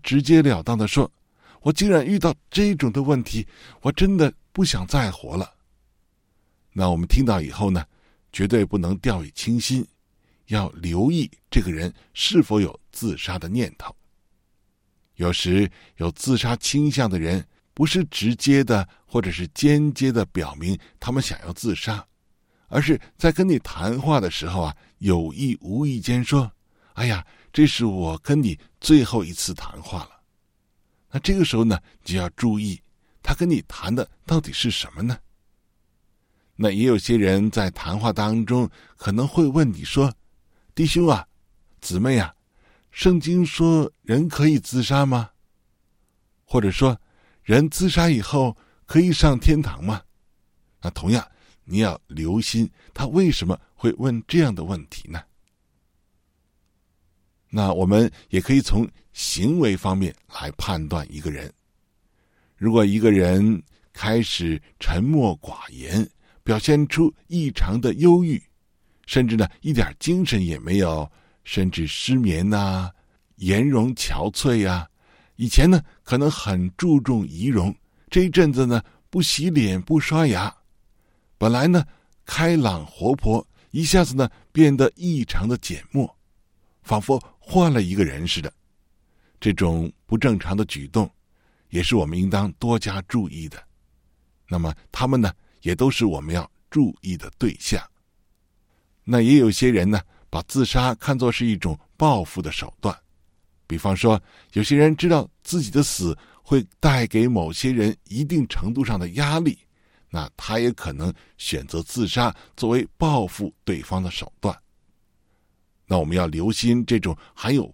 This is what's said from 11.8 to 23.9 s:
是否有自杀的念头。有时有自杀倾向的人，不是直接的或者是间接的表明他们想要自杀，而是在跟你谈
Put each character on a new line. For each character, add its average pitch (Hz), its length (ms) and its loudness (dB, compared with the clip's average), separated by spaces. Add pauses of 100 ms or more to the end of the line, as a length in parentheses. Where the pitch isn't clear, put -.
是 - 300 2
否 107 180 0
有 - 180 -4 (120)
自 107 260 -6
杀 92 220 -8
的 82 100 -10
念 113 300 -4
头。 - 160 -16 (1200)
有 87 180 -2
时 92 340 2 (280)
有 82 160 -4
自 127 260 0
杀 117 200 -2
倾 147 340 0
向 123 180 0
的 92 80 -2
人， 85 260 -2 (300)
不 147 100 -2
是 160 220 0
直 117 300 -2
接 139 280 2
的 107 240 0 (200)
或 120 120 -2
者 92 120 -2
是 85 240 -8
间 147 360 2
接 135 200 0
的 113 140 0
表 82 280 -6
明 85 240 -4 (220)
他 - 120 -8
们 135 80 -2
想 - 220 -6
要 87 120 -12
自 113 200 -4
杀， 104 320 -8 (640)
而 - 120 -2
是 143 200 0 (180)
在 165 140 2
跟 185 180 0
你 143 100 2
谈 110 400 -6